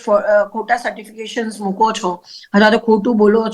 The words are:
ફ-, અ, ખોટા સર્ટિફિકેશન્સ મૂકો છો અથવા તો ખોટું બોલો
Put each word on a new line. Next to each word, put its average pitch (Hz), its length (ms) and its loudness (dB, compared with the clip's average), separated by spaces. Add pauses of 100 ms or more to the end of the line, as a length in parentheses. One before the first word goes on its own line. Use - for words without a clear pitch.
ફ-, - 40 -6
અ, 208 380 2
ખોટા 214 300 -4
સર્ટિફિકેશન્સ 220 840 -10
મૂકો 202 300 0
છો 180 320 -6 (300)
અથવા 214 160 6
તો 226 80 2
ખોટું 220 400 0
બોલો 214 360 2